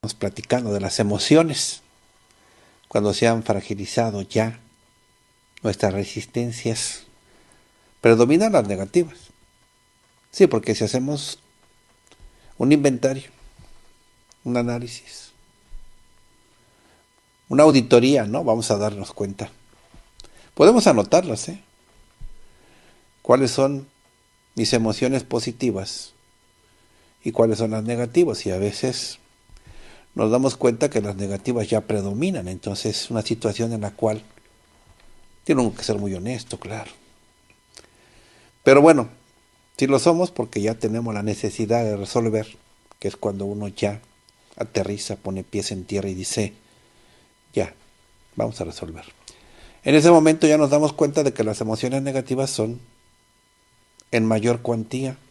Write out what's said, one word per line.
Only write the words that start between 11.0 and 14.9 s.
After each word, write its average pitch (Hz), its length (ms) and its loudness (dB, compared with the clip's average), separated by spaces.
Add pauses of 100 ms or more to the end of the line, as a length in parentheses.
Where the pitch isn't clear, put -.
un 131 160 2
inventario, 135 580 0 (1120)
un 123 120 -4
análisis, 120 760 -8 (2250)